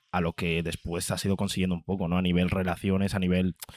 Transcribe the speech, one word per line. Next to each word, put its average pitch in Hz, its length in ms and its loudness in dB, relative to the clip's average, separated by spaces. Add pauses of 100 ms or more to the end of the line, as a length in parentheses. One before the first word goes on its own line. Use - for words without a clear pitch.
(120)
a 90 100 0
lo 85 120 0
que 85 300 0
después 85 480 -4
has 92 140 -2
ido 98 120 2
consiguiendo 92 380 0
un 85 80 -6
poco, 95 240 -2
¿no? 87 100 2
A 90 40 2
nivel 90 280 2
relaciones, 95 640 0
a 98 40 -2
nivel 90 360 2 (220)